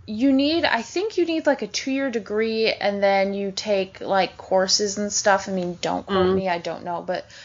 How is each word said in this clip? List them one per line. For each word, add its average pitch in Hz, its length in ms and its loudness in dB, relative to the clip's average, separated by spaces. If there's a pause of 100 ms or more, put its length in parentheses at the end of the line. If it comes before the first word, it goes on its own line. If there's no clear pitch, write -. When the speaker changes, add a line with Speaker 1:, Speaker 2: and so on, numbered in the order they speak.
Speaker 1:
you 226 240 2
need, 285 360 4
I 233 160 2
think 392 340 -4
you 349 80 2
need, 320 220 0
like, 269 160 2
a 208 40 -6
two-year 269 440 -4
degree, 220 600 0
and 202 320 -2
then 196 300 4
you 196 180 -4
take, 190 520 -2
like, 175 340 0
courses 196 600 0
and 208 120 -2
stuff. 196 380 2
I 196 40 -4
mean, 175 280 -4
don't 180 260 -2
quote 190 200 2
Speaker 2:
Mm. 185 100 4
Speaker 1:
me, 190 140 0
I 175 80 0
don't 170 260 -6
know, 175 160 -4
but 175 240 -4 (200)